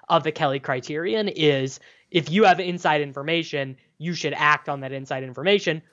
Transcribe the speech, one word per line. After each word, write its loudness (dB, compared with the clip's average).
of 4
the -2
Kelly 0
criterion -4
is 0
if 0
you 4
have 8
inside 0
information, -4
you -4
should -4
act 2
on -6
that -8
inside -6
information. 0